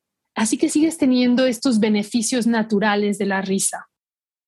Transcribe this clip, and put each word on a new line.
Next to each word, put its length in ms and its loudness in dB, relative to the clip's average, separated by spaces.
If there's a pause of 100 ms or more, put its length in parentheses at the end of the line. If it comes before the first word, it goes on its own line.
(360)
Así 240 -2
que 100 2
sigues 300 0
teniendo 480 2
estos 320 0
beneficios 680 0
naturales 720 0
de 80 -2
la 160 -2
risa. 460 -4 (600)